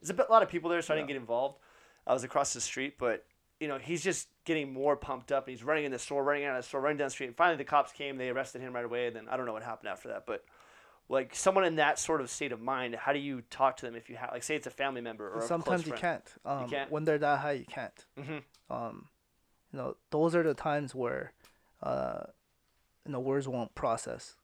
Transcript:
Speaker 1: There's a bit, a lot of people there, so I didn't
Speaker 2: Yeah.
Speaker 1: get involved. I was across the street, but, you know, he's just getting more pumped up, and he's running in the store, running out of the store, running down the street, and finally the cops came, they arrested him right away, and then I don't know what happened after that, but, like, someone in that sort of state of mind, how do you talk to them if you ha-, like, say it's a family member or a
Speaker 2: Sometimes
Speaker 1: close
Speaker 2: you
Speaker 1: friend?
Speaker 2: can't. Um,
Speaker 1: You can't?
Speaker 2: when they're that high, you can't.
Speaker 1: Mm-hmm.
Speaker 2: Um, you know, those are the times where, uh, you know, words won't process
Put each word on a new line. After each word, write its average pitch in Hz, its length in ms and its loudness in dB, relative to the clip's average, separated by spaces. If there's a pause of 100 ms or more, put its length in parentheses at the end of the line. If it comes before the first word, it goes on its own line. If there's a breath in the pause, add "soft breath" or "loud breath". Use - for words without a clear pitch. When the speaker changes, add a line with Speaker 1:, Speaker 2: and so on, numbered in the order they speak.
Speaker 1:
There's 156 100 -8
a 196 40 -2
bit, 233 140 4
a - 40 6
lot 226 100 10
of 185 60 2
people 170 200 -2
there, 170 140 2
so 160 100 2
I 151 40 4
didn't 151 120 -2
Speaker 2:
Yeah. 143 60 -4
Speaker 1:
get 135 60 -4
involved. 123 380 0 (480 soft breath)
I - 60 4
was 127 120 2
across 139 280 2
the 123 80 -6
street, 139 380 -4
but, 117 280 0 (340)
you 156 80 -4
know, 139 100 -4
he's 143 240 -4
just 170 260 -2 (160)
getting 151 280 0
more 139 240 4
pumped 131 360 -4
up, 135 140 2
and 131 100 -10
he's 113 80 -14
running 151 200 2
in 139 80 -2
the 123 60 -4
store, 143 240 -2
running 143 220 2
out 139 120 0
of 127 80 -2
the - 40 -16
store, 139 120 -2
running 147 180 2
down 143 80 2
the 127 40 -2
street, 135 180 -6
and 120 80 -12
finally 170 200 6
the 131 80 -4
cops 143 280 4
came, 139 260 -6
they 127 120 -2
arrested 127 300 -2
him 127 140 -8
right 120 100 -2
away, 120 240 -2
and 110 80 -6
then 110 120 -14
I 131 80 -2
don't 127 100 -2
know 117 60 -4
what 107 100 -6
happened 113 260 -8
after 98 200 -8
that, 104 180 -6
but, 107 180 -4 (680 loud breath)
like, 135 240 0
someone 190 300 4
in 165 120 2
that 151 220 4
sort 160 220 2
of 123 100 -4
state 143 220 -4
of 113 80 -8
mind, 127 340 -2
how 123 200 0
do 143 40 0
you 139 240 -6
talk 131 360 0
to - 80 -10
them 117 80 -8
if 117 160 -12
you 120 60 -12
ha-, 123 160 -10
like, 123 100 -8
say 156 140 -2
it's 143 100 -4
a 127 40 -6
family 135 300 -2
member 110 280 -8
or 104 100 -4
a 113 80 -2
Speaker 2:
Sometimes 175 360 0
Speaker 1:
close 156 40 -4
Speaker 2:
you 151 100 -6
Speaker 1:
friend? 110 40 -6 (240)
Speaker 2:
can't. - 100 -20 (100)
Um, 139 200 -2
Speaker 1:
You 123 40 -8
can't? 139 220 -4
Speaker 2:
when 151 140 -2
they're 156 140 4
that 147 200 4
high, 147 140 0
you 127 120 -4
can't. - 420 -10 (120)
Speaker 1:
Mm-hmm. 139 540 -10
Speaker 2:
Um, 117 360 -8 (640)
you 143 60 -10
know, 127 180 -4 (140)
those 160 240 4
are 170 80 6
the 160 120 4
times 147 400 -2
where, 127 380 -2 (500 soft breath)
uh, 64 420 -2 (840)
you 147 60 -8
know, 127 80 -4
words 135 280 0
won't 123 260 -4
process - 680 -2